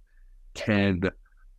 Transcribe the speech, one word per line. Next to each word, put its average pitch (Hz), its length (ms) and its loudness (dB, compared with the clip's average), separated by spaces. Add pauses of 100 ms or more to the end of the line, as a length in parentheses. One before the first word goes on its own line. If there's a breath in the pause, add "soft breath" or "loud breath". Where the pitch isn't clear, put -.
(560)
can 98 540 0 (500)